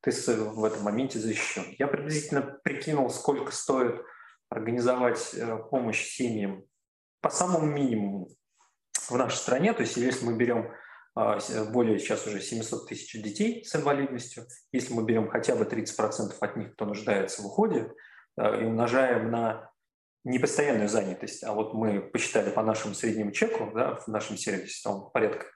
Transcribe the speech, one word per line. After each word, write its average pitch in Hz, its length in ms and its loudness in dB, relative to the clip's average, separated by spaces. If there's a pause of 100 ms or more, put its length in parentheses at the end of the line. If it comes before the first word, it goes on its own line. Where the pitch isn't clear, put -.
ты 127 100 2
с-, - 240 -2
в 110 300 -2
этом 104 180 0
моменте 113 360 0
защищен. 110 460 -2 (120)
Я 135 100 2
приблизительно 147 540 -2 (220)
прикинул, 139 460 0
сколько - 420 -2
стоит 127 500 0 (480)
организовать, 120 880 2
э, 113 220 -4 (120)
помощь 120 360 0 (100)
семьям 104 480 -2 (580)
по - 80 2
самому 180 360 2
минимуму 110 640 0 (800)
в 123 80 -2
нашей 127 200 2
стране. 156 360 2
То - 100 -2
есть - 140 -2
если 127 280 2
мы 117 100 0
берем, 113 360 2 (440)
а, 107 240 2
с-, 110 320 -2
более 113 280 4
сейчас - 280 -2
уже 104 140 -4
семисот - 460 -6
тысяч - 340 -10
детей 208 440 -2
с - 100 -8
инвалидностью, 139 680 0 (260)
если 123 220 -2
мы 113 120 2
берем 110 240 4
хотя 117 260 2
бы 110 100 4
тридцать - 320 -4
процентов 107 440 0
от - 160 -2
них, 107 160 -8
кто 107 120 -4
нуждается 101 560 0
в 101 60 -6
уходе, 190 440 2 (460)
э, 107 240 2
и 110 40 0
умножаем 117 680 4
на 117 380 0 (560)
непостоянную 127 640 2
занятость, 104 540 -2
а 107 100 -2
вот 107 200 -2
мы 107 280 2
посчитали - 500 0
по 110 120 2
нашему 110 300 0
среднему 110 380 -2
чеку, 120 440 0
да, 127 200 0
в - 120 -12
нашем 104 300 -4
сервисе, - 520 -4
он 95 220 -6
порядка 107 340 0 (100)